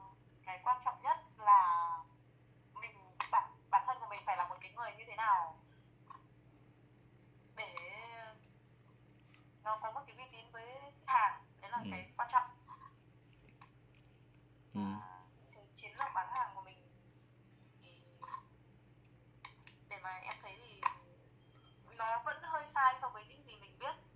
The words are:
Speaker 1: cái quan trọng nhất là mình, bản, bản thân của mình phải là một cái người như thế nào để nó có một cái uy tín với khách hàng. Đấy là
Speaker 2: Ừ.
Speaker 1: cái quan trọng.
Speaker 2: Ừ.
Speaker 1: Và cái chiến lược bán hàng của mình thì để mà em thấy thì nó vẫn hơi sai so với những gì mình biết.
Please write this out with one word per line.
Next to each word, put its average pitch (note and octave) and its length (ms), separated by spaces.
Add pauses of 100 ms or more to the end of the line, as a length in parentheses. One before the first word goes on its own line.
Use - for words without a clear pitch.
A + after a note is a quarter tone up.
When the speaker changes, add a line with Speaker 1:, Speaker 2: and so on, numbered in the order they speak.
(460)
Speaker 1:
cái - 180
quan B3 220
trọng - 180
nhất G#4+ 140 (200)
là F#3+ 540 (920)
mình, - 100 (400)
bản, - 120 (280)
bản G3 160
thân B3+ 120
của A3+ 100
mình G3+ 160
phải G3 120
là F3 120
một F#3 120
cái A3 140
người A#3 220
như A3 100
thế A3 80
nào G3 400 (2000)
để F#3 340 (1700)
nó A3 200
có A3 80
một C4+ 160
cái A3 100
uy B3+ 140
tín A#3 200
với A#3 140 (420)
khách C4 60
hàng. A3 280 (200)
Đấy G3 100
là A#3+ 60
Speaker 2:
Ừ. - 140
Speaker 1:
cái F3+ 260
quan A#3+ 140
trọng. - 120 (2250)
Speaker 2:
Ừ. G2+ 80
Speaker 1:
Và G2 420 (320)
cái G#3 80 (100)
chiến - 260
lược C#4 160
bán - 160
hàng B3+ 240
của - 100
mình - 120 (1040)
thì - 80 (2000)
để G3+ 140
mà F#3 60
em F#3 320
thấy G3 200
thì - 200 (1160)
nó A3+ 280
vẫn D4 160
hơi D#4+ 240
sai C4 360
so B3+ 80
với G#3+ 200
những - 120
gì - 100 (100)
mình - 180
biết. C#4+ 160 (200)